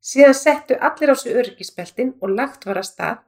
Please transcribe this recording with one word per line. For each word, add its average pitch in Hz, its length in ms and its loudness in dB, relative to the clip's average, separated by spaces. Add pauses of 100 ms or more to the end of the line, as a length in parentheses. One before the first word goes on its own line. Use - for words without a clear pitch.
Síðan 269 340 6
settu 294 460 -2
allir 285 320 0
á - 40 2
sig - 160 -8
öryggisbeltin - 880 -6
og 196 100 -6
lagt 254 360 -6
var 196 120 -6
af 190 100 -10
stað 165 400 -8